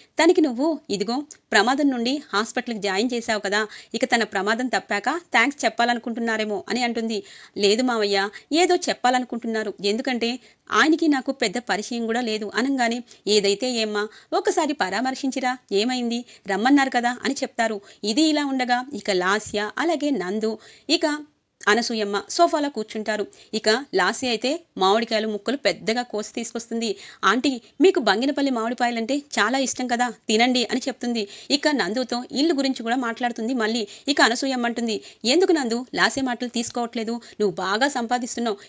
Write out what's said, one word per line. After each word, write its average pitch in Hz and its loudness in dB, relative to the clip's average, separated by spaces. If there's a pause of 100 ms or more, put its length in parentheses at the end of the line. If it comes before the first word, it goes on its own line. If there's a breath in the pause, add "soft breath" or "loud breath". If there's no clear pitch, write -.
(220 soft breath)
తనకి 339 6
"నువ్వు 285 2 (120)
ఇదిగో 208 -2 (280)
ప్రమాదం 269 4
నుండి 254 -2 (100)
హాస్పిటల్కి 226 -2
జాయిన్ 202 0
చేశావు 226 -2
కదా, 208 0 (280 loud breath)
ఇక - -2
తన 233 2
ప్రమాదం 208 -2
తప్పాక 208 -2
థ్యాంక్స్ 262 0
చెప్పాలనుకుంటున్నారేమో" 233 -2
అని 247 -2
అంటుంది. 226 -2 (340 loud breath)
"లేదు 202 4
మావయ్య, 254 2 (240 loud breath)
ఏదో 349 4
చెప్పాలనుకుంటున్నారు, 233 0 (100)
ఎందుకంటే 233 -2 (320 soft breath)
ఆయనకి 311 4
నాకు 277 0
పెద్ద 233 -2
పరిచయం 226 -4
కూడా 220 0
లేదు" 214 -4
అనంగానే, 240 0 (220 loud breath)
"ఏదైతే 202 2
ఏమ్మా, 214 -2 (240 loud breath)
ఒకసారి 330 0
పరామర్శించిరా, 254 -2 (140)
ఏమైంది, 240 0 (240 loud breath)
రమ్మన్నారు 262 4
కదా" 240 0
అని 262 -2
చెప్తారు. 226 -4 (240 loud breath)
ఇది 220 2
ఇలా 302 2
ఉండగా 254 0 (100)
ఇక 202 -6
లాస్య, 196 0
అలాగే 294 0
నందు, 214 -2 (320 loud breath)
ఇక 302 0 (440)
అనసూయమ్మ 208 0
సోఫాలో 330 2
కూర్చుంటారు. 214 -6 (280 loud breath)
ఇక 214 -2 (260)
లాస్య 196 0
అయితే 247 -2 (180)
మామిడికాయలు 220 2
ముక్కలు 220 -4
పెద్దగా 214 -2
కోసి 214 -8
తీసుకొస్తుంది. 226 -6 (280 loud breath)
"ఆంటీ, 233 2 (180 soft breath)
మీకు 359 6
బంగినపల్లి 269 2
మామిడికాయలంటే 240 -2
చాలా 240 0
ఇష్టం 254 -2
కదా, 240 0 (200)
తినండి" 240 4
అని 254 -2
చెప్తుంది. 233 -4 (220 loud breath)
ఇక 285 2
నందుతో 240 -2
ఇల్లు 302 2
గురించి 269 -2
కూడా 226 0
మాట్లాడుతుంది 240 -2
మళ్ళీ. 226 0 (220 loud breath)
ఇక 294 2
అనసూయమ్మ 254 2
అంటుంది, 233 -2 (220 loud breath)
"ఎందుకు 349 4
నందు 247 0
లాస్య 220 2
మాటలు 247 -2
తీసుకోవట్లేదు? 233 -4 (200 loud breath)
నువ్వు 202 2
బాగా 196 0
సంపాదిస్తున్నావు, 240 -4 (120)